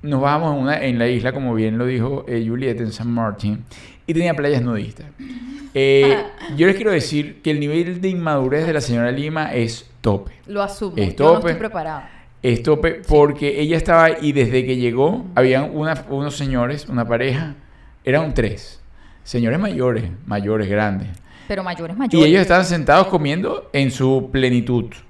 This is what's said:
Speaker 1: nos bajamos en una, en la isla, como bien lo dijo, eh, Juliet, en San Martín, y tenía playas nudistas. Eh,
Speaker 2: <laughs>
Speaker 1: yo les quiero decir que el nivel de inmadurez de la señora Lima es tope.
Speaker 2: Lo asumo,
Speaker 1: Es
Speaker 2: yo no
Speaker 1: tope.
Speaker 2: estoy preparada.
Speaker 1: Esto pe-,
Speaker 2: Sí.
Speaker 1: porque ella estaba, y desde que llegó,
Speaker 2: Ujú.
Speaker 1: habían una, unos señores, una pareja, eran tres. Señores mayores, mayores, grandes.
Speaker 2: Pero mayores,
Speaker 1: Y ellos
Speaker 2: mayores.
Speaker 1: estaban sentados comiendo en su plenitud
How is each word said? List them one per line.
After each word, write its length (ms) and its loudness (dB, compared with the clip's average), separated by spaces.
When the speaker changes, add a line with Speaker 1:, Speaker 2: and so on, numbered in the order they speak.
Speaker 1:
nos 180 -2
bajamos 340 0
en 60 -2
una, 220 0
en 160 -2
la 80 2
isla, 260 -2
como 220 -4
bien 240 0
lo 80 0
dijo, 400 -2
eh, 200 -2
Juliet, 340 -4
en 100 -4
San 200 -6
Martín, 540 -4
y 80 -4
tenía 220 0
playas 260 0
nudistas. 460 -6
Eh, 500 4
Speaker 2:
<laughs> 160 -10
Speaker 1:
yo 120 6
les 80 6
quiero 160 0
decir 500 -2
que 80 -2
el 100 0
nivel 400 -2
de 100 -2
inmadurez 580 0
de 60 0
la 80 0
señora 300 0
Lima 440 -4
es 340 -4
tope. 320 -2
Speaker 2:
Lo 160 -6
asumo, 360 -6
Speaker 1:
Es 180 -2
Speaker 2:
yo 100 2
no 80 8
Speaker 1:
tope. 140 2
Speaker 2:
estoy 120 -2
preparada. 520 -8
Speaker 1:
Esto 340 2
pe-, 180 -2
Speaker 2:
Sí. 120 -16
Speaker 1:
porque 500 4
ella 160 0
estaba, 360 6
y 100 0
desde 360 2
que 100 0
llegó, 320 2
Speaker 2:
Ujú. 240 -4
Speaker 1:
habían 420 2
una, 340 -4
unos 280 -4
señores, 500 -4
una 200 -2
pareja, 480 -2
eran 320 0
tres. 440 -4
Señores 360 -2
mayores, 520 -2
mayores, 420 -2
grandes. 380 -2
Speaker 2:
Pero 160 -6
mayores, 340 -8
Speaker 1:
Y 40 -8
ellos 100 0
Speaker 2:
mayores. 200 8
Speaker 1:
estaban 240 4
sentados 420 4
comiendo 680 -2
en 160 2
su 420 0
plenitud 540 2